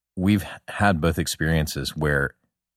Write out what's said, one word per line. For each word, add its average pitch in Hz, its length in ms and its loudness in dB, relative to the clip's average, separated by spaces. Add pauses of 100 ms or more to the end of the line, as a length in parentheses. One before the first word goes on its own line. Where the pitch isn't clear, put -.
(160)
we've 95 300 2 (220)
had 101 320 2
both 82 180 2
experiences 78 800 -2
where 73 380 0 (420)